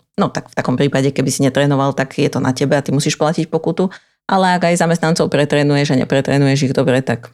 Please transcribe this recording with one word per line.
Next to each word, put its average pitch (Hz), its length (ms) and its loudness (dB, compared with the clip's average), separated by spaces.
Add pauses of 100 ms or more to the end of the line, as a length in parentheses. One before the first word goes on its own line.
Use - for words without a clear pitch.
(200)
no - 80 0
tak - 240 -10
v - 40 -20
takom - 200 -2
prípade, 139 320 0
keby 139 240 -2
si - 80 -4
netrénoval, 139 560 0
tak 135 240 -4
je 147 80 2
to 143 100 -4
na 131 140 0
tebe 139 240 0
a 135 80 0
ty - 80 -6
musíš 147 240 0
platiť 156 320 -2
pokutu. 165 400 -2 (400)
Ale 185 320 2
ak 175 80 2
aj 175 160 2
zamestnancov 165 480 0
pretrénuješ 143 640 2
a 127 80 2
nepretrénuješ 139 640 0
ich 135 80 -4
dobre, 131 240 2
tak 120 320 -4